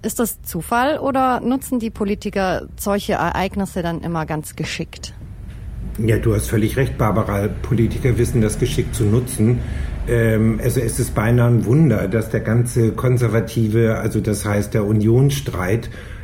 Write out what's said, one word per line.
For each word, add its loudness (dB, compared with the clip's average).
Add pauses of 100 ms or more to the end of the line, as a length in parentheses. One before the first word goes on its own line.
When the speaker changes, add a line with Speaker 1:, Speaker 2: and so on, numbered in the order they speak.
Speaker 1:
Ist -6
das -2
Zufall 0
oder 0
nutzen -2
die -4
Politiker -2 (100)
solche -2
Ereignisse -2
dann -4
immer -4
ganz -6
geschickt? -8 (880)
Speaker 2:
Ja, 2
du 2
hast -2
völlig 0
recht, 0
Barbara. 0 (140)
Politiker 0
wissen 2
das 0
geschickt 0
zu 0
nutzen. 2 (500)
Ähm, 2
also 2
es -2
ist -2
beinahe 4
ein 4
Wunder, 4
dass 0
der 0
ganze 2
konservative, 2
also 0
das -2
heißt 0
der 2
Unionsstreit, 2 (340)